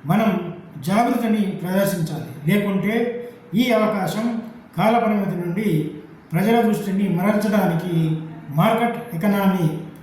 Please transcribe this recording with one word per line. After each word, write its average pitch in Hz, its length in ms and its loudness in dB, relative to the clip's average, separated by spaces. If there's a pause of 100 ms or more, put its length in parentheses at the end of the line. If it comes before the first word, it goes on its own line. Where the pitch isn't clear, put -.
మనం 185 500 0 (220)
జాగృతిని 214 720 2
ప్రదర్శించాలి, 165 1000 -2
లేకుంటే 202 400 0 (600)
ఈ 247 160 2
అవకాశం 214 720 0 (360)
కాలపరిమితి 208 580 2
నుండి 175 560 -2 (400)
ప్రజల 214 300 4
దృష్టిని 196 480 0
మరల్చడానికి 175 1120 0 (280)
మార్కెట్ 214 680 0
ఎకానమీ 185 680 0 (200)